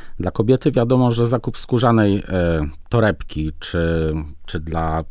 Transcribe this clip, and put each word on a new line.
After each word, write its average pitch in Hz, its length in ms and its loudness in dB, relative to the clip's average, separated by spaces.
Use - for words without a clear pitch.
Dla 90 100 -2
kobiety 123 400 2
wiadomo, 127 400 4
że 117 160 2
zakup 117 320 -2
skórzanej, 110 720 4
e, 85 400 0
torebki 87 680 0
czy, 82 540 -2
czy - 140 -6
dla 80 500 -2